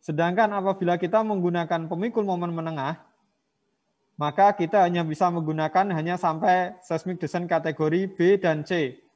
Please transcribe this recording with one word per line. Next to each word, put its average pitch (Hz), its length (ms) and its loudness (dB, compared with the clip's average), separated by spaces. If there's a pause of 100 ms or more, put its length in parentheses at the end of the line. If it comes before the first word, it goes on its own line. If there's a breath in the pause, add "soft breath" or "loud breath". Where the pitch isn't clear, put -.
Sedangkan 175 560 0
apabila 185 400 0
kita 180 240 0
menggunakan 175 640 -2
pemikul 202 400 -4
momen 175 320 -2
menengah, 160 480 -6 (1120)
maka 196 400 4
kita 180 280 2
hanya 175 200 0
bisa 160 240 0
menggunakan 160 640 0
hanya 165 240 -2
sampai 180 680 0
seismik 175 360 -4
desain 170 240 -4
kategori 160 720 0
B 190 240 4
dan 156 240 0
C. 151 360 -2 (160)